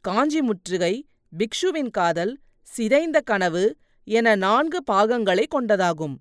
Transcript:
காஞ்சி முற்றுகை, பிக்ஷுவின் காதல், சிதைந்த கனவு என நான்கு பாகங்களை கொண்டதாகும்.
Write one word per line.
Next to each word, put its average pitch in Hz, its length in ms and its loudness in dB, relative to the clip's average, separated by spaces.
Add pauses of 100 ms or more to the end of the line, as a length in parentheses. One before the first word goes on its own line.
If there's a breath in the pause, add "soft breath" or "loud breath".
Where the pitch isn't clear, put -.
காஞ்சி 285 420 0
முற்றுகை, 190 640 -2 (320)
பிக்ஷுவின் 277 520 -2
காதல், 175 480 -2 (240)
சிதைந்த 294 580 0
கனவு 190 560 0 (280)
என 226 300 2
நான்கு 247 480 0
பாகங்களை 214 720 2
கொண்டதாகும். 180 680 -2